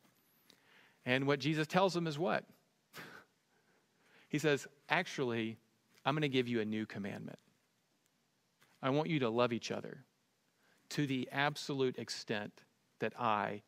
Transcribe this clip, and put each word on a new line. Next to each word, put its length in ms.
And 200
what 140
Jesus 280
tells 280
him 100
is 140
what? 240
<laughs> 60
He 100
says, 280
"Actually, 680
I'm 120
gonna 120
give 200
you 120
a 60
new 220
commandment. 500
I 80
want 180
you 120
to 100
love 240
each 180
other 320
to 160
the 260
absolute 680
extent 520
that 180
I 520